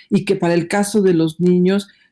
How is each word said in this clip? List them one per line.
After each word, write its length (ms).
y 140
que 120
para 180
el 140
caso 320
de 140
los 240
niños 500